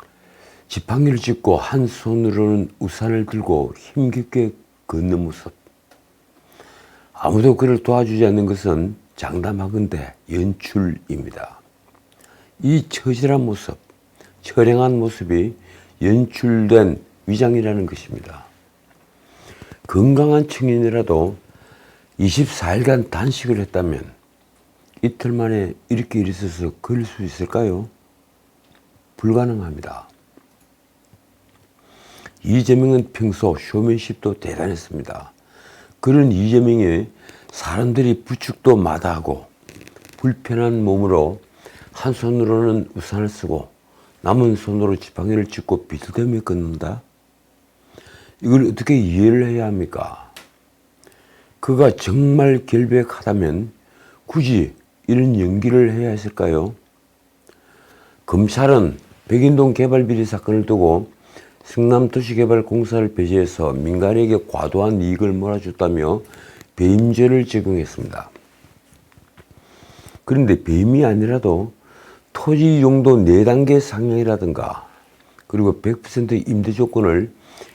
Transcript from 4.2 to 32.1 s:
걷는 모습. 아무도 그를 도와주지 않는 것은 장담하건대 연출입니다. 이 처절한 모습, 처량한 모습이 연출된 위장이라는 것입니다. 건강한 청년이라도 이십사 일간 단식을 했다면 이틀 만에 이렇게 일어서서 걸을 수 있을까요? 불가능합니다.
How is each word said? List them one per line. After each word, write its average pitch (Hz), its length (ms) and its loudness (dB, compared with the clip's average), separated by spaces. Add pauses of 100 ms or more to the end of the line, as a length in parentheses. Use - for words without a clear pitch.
걷는 87 320 -2
모습. 82 320 -10 (1600)
아무도 110 460 2
그를 127 260 0
도와주지 113 440 2
않는 104 180 2
것은 95 500 -2 (220)
장담하건대 95 960 -6 (180)
연출입니다. 87 1300 -6 (1040)
이 147 240 2
처절한 131 540 -2
모습, 110 360 -8 (640)
처량한 123 560 2
모습이 104 560 -2 (480)
연출된 110 1120 2 (160)
위장이라는 107 580 0
것입니다. - 600 -14 (1400)
건강한 147 600 4
청년이라도 113 880 0 (800)
이십사 95 580 -2
일간 123 340 2
단식을 120 500 -4
했다면 87 520 -4 (920)
이틀 120 280 -4
만에 110 420 -2 (140)
이렇게 117 320 -4
일어서서 90 520 -6 (100)
걸을 120 240 -4
수 - 180 -12
있을까요? 95 640 -4 (1300)
불가능합니다. 110 920 -4 (2250)